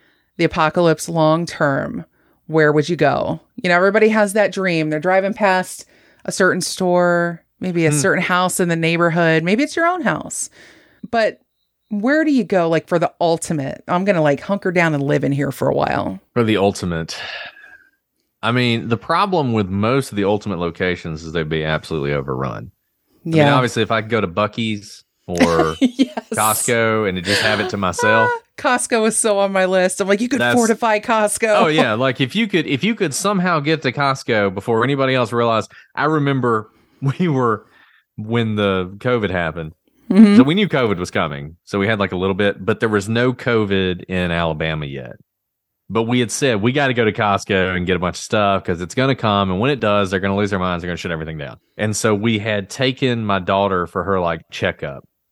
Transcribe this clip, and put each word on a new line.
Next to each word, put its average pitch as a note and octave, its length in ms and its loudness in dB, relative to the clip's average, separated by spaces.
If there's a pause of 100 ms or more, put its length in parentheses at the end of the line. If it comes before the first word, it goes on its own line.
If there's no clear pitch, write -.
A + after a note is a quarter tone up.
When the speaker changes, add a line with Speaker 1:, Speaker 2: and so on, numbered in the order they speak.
(380)
Speaker 1:
the E3+ 60 2
apocalypse D#3+ 640 2
long E3 360 2
term, C#3+ 600 -4 (420)
where D3+ 240 4
would D3 180 2
you F3 60 -2
go? C#3+ 440 0 (220)
You F#3 80 -2
know, F3 60 4
everybody G3+ 340 4
has G#3 240 2
that G3+ 180 2
dream. F3 380 0
They're D3+ 100 -2
driving F#3+ 340 0
past F#3 520 -2 (400)
a F3+ 60 -6
certain F#3 300 0
store, F3 800 0 (180)
maybe F3 260 -2
a D#3 60 4
Speaker 2:
Hmm. D3+ 60 2
Speaker 1:
certain E3 260 2
house F3+ 360 0
in F3+ 100 2
the E3+ 60 0
neighborhood. E3 680 2
Maybe G#3 200 2
it's D4+ 120 -4
your E4 120 0
own F4+ 140 -2
house. - 480 -4 (600)
But A3 300 0 (500)
where B3+ 360 0
do D#4 60 2
you B3+ 120 2
go, F3 260 0
like, D#3+ 180 0
for F3 120 0
the E3 120 0 (100)
ultimate, D#3+ 640 -2
"I'm F3+ 180 -2
gonna, F#3+ 160 2
like, C#3+ 200 2
hunker F#3+ 300 -2
down E3+ 220 2
and C#3+ 100 0
live C#3+ 200 0
in C#3 80 0
here C#3 200 -2
for - 180 -2
a - 60 2
while"? G2 440 -2 (140)
Speaker 2:
For A#2+ 100 2
the G#2+ 140 2
ultimate. F2+ 580 -2 (1300)
I A2 100 0
mean, A#2+ 380 0
the A#2 80 0
problem E3+ 560 0
with G#2 160 0
most A2 420 0
of G#2 60 -6
the G2+ 80 0
ultimate G2+ 340 -2
locations E2+ 640 -4
is E2 80 -10
they'd D#2+ 160 -2
be D#2 160 -2
absolutely D2+ 500 -4
overrun. C2+ 580 -6 (540)
I E3+ 40 -6
mean, D#3+ 80 0
Speaker 1:
Yeah. C#3+ 180 6
Speaker 2:
obviously, A#2+ 280 0
if G#2 80 -2
I A2+ 100 2
could G#2+ 80 -12
go A2+ 120 2
to G2 60 0
Buc-ee's G#2 760 -4 (240)
or E2+ 500 2
Speaker 1:
<laughs> - 40 -20
Yes. B3+ 520 0
Speaker 2:
Costco A2 760 2
and F#2 160 -4
just G2 180 0
have G#2+ 200 2
it - 80 -4
to G2+ 80 -4
myself. G2+ 520 2
Speaker 1:
Ah, A#4 100 -4 (180)
Costco B3 460 0
was A3+ 140 0
so G#3 220 0
on G3 140 0
my F#3+ 120 2
list. F#3 360 0
I'm F#3+ 80 0
like, G3+ 100 2
"You A#3+ 80 -2
could B3 140 -2
Speaker 2:
That's A#3+ 140 2
Speaker 1:
fortify A3+ 440 2
Costco." G#3+ 560 0
Speaker 2:
Oh, F#3+ 120 4
yeah. D3+ 260 2
Like, B2 260 0
if C3 160 -2
you A3 120 0
could, E3 200 0
if C#3 160 -2
you A3 120 0
could E3+ 180 -2
somehow F#3 480 0
get D3+ 220 0
to C3 100 0
Costco B2 600 0
before A2 300 0
anybody C3+ 320 0
else B2 160 0
realized. A#2 400 0 (240)
I C3+ 100 -2
remember C3+ 640 0 (320)
<laughs> C#3 180 -2
we F#3 100 2
were, A#2+ 360 0 (520)
when A2 380 -2
the F#2+ 420 0
covid A#2 320 -2
happened. E2 440 -4 (380)
Speaker 1:
Mm-hmm. G3+ 240 8
Speaker 2:
So G#3+ 80 8
we C#3+ 120 2
knew G3+ 120 2
covid A#2+ 300 0
was F2 140 -6
coming. D#2 520 -4
So - 160 -4
we G2 80 2
had, A2+ 120 0
like, F#2+ 120 0
a F#2 60 -4
little F#2+ 180 0
bit, G2 300 0
but G#2+ 160 0
there A2+ 80 2
was G2+ 180 0
no A#2 260 0
covid G2 760 0
in F2+ 220 -2
Alabama D#2+ 540 -2
yet. C2+ 280 -12 (760)
But A2 140 0
we A#2+ 160 0
had A2+ 120 0
said, A#2+ 300 0
"We A#2 120 2
gotta C#3 200 0
go A#2 120 0
to G#2+ 80 2
Costco G2 600 0
and F2+ 100 -4
get F2+ 100 0
a F2 40 -2
bunch F2 180 -2
of - 40 -12
stuff G2+ 420 0
'cause F2 180 -4
it's F2 140 -10
gonna C3 200 0
come. G2+ 360 0
And F#2 80 0
when B2+ 120 0
it C#3 80 -4
does, G#2 320 0
they're F#2+ 80 0
gonna G2 160 0
lose G2+ 140 0
their G2 100 -2
minds. F2+ 220 -2
They're F2+ 80 -6
gonna F2 80 -6
shut F2 140 -8
everything D#2+ 260 -6
down." C#2+ 200 -12 (200)
And G#2+ 180 -2
so A2 180 0
we G#2+ 260 0
had G#2 300 -4
taken B2+ 560 -2
my G2+ 140 0
daughter F#2+ 480 0
for F#2 160 -6
her, F#2+ 160 -2
like, E2+ 220 -2 (100)
checkup. D#2 520 -6 (280)